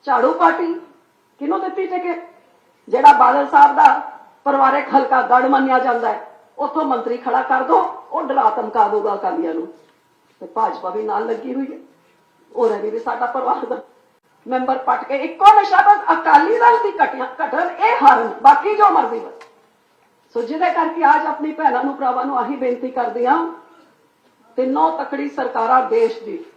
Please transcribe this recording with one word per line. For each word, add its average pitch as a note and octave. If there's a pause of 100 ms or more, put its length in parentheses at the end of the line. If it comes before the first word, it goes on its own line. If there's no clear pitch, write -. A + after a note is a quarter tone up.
ਝਾੜੂ C#4
ਪਾਰਟੀ E4+ (680)
ਕਿਹਨੂੰ E4+
ਦਿੱਤੀ F#4+
ਟਿਕਟ? F4 (680)
ਜਿਹੜਾ C#4
ਬਾਦਲ C4+
ਸਾਹਿਬ -
ਦਾ - (420)
ਪਰਿਵਾਰਕ C#4
ਹਲਕਾ C4
ਗੜ B3
ਮੰਨਿਆ C4+
ਜਾਂਦਾ A#3
ਹੈ, - (320)
ਉੱਥੋਂ C#4
ਮੰਤਰੀ A#3+
ਖੜਾ A3+
ਕਰ C4
ਦੋ, D#4+ (340)
ਉਹ D#4+
ਡਰਾ B3+
ਧਮਕਾ G#3+
ਦਊਗਾ G#3
ਅਕਾਲੀਆਂ E3+
ਨੂੰ। D#3+ (720)
ਤੇ F3
ਭਾਜਪਾ F#3+
ਵੀ G#3+
ਨਾਲ G#3+
ਲੱਗੀ B3
ਹੋਈ C4+
ਹੈ, - (760)
ਉਹ A#3
ਰਵੀ G#3+
ਵੀ A3+
ਸਾਡਾ A#3+
ਪਰਿਵਾਰ B3
ਦਾ B3+ (680)
ਮੈਂਬਰ B3+
ਪੱਟ -
ਕੇ C#4
ਇੱਕੋ F4+
ਨਿਸ਼ਾ, F#4+
ਬਸ G4+ (120)
ਅਕਾਲੀ D#4+
ਦਲ A#4
ਦੀ G4+
ਘਟੀਆਂ-, C4+
ਘਟਨ D#4+
ਇਹ A4+
ਹਾਰਨ, A3+ (140)
ਬਾਕੀ F4
ਜੋ G4+
ਮਰਜ਼ੀ A#3
ਬਸ। - (880)
ਸੋ A#3
ਜਿਹਦੇ D#4+
ਕਰਕੇ E4
ਅੱਜ D4+
ਆਪਣੀ D4+
ਭੈਣਾਂ C4
ਨੂੰ, C#4
ਭਰਾਵਾਂ C4
ਨੂੰ C#4
ਆਹੀ C4
ਬੇਨਤੀ B3+
ਕਰਦੀ A#3+
ਹਾਂ, E4 (1120)
ਤਿੰਨੋਂ C#4+
ਤਕੜੀ C#4
ਸਰਕਾਰਾਂ B3+ (100)
ਦੇਸ਼ A3+
ਦੀ G3+ (120)